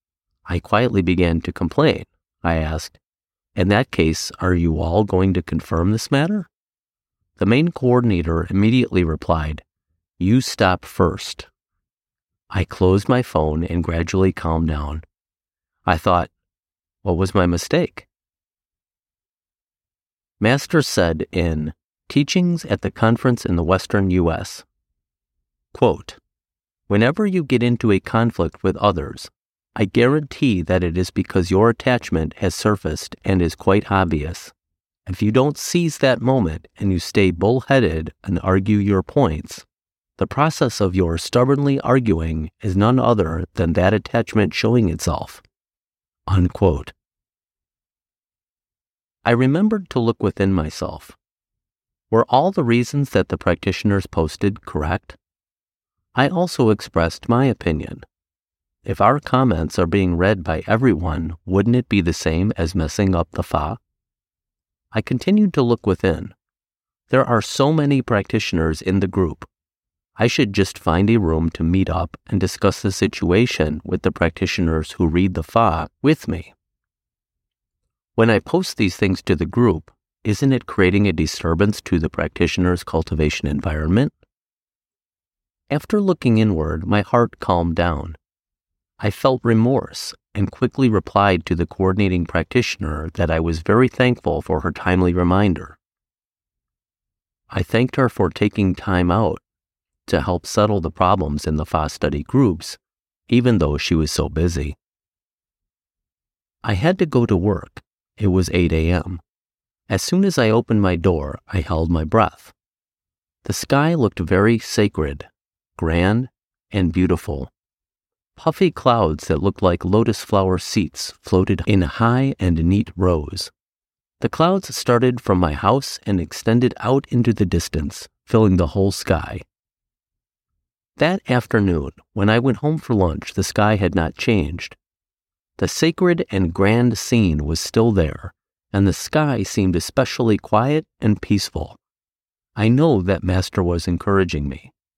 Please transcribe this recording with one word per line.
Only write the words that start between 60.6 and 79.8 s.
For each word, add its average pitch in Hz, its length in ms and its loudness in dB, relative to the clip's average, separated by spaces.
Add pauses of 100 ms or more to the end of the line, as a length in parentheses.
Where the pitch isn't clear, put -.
everyone, 85 800 0
wouldn't 101 320 2
it 123 120 -2
be 101 120 2
the 85 120 0
same 87 440 -2
as 85 180 -4
messing 95 400 0
up 85 160 -2
the - 140 -6
Fa? 76 340 -4 (1120)
I 110 100 -4
continued 185 540 2
to 143 80 2
look 120 240 2
within. 90 480 0 (760)
There 131 140 4
are 123 160 2
so 139 320 0
many 143 300 2
practitioners 92 800 -2
in 95 160 0
the 98 80 0
group. 90 420 -2 (680)
I 113 100 2
should 117 260 0
just - 280 -2
find 90 280 2
a 117 100 4
room 82 320 0
to - 120 -6
meet 90 260 2
up 82 280 -4 (100)
and 95 140 -2
discuss 92 420 -2
the 98 100 -2
situation 87 920 0
with - 180 -4
the 92 100 0
practitioners 82 800 -2
who 87 140 0
read 87 280 2
the 82 100 -4
Fa 82 440 0 (140)
with 151 240 2
me. - 280 -8 (1600)
When 113 140 4
I 107 120 4
post - 360 -4
these 98 200 0
things 95 260 -2
to - 120 0
the 82 120 -4
group, 95 440 0 (320)